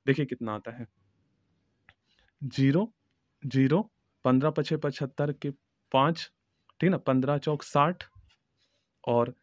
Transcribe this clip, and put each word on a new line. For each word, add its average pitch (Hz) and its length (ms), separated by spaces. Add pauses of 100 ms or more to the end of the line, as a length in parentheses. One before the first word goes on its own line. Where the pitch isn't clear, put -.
देखिए 139 200
कितना 117 280
आता 107 180
है, 120 140 (1600)
ज़ीरो, 139 500 (520)
ज़ीरो, 135 380 (440)
पन्द्रह 131 260
पछे 151 260
पचहत्तर 147 560
के 143 160 (420)
पाँच, 147 380 (500)
ठीक 170 100
ना, 180 100
पन्द्रह 135 400
चौक 151 240
साठ 156 400 (1000)
और 120 400